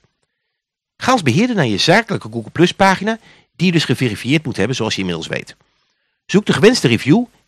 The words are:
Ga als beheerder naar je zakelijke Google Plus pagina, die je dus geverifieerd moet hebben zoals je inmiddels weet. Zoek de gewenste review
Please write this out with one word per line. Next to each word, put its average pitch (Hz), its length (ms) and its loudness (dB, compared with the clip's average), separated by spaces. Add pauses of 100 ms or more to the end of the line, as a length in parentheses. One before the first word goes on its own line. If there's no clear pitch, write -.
(960)
Ga - 140 0
als 247 100 2
beheerder 185 340 0
naar 151 120 0
je 101 100 -2
zakelijke 180 540 0
Google 113 200 -10
Plus - 200 2
pagina, 196 480 0 (360)
die 175 100 -2
je 185 60 4
dus 165 140 0
geverifieerd 127 600 -2
moet 123 120 -6
hebben 117 180 -2
zoals 110 180 -4
je - 60 -6
inmiddels 85 280 -6
weet. - 280 -10 (680)
Zoek 208 200 0
de - 80 0
gewenste 202 340 4
review 139 360 2 (240)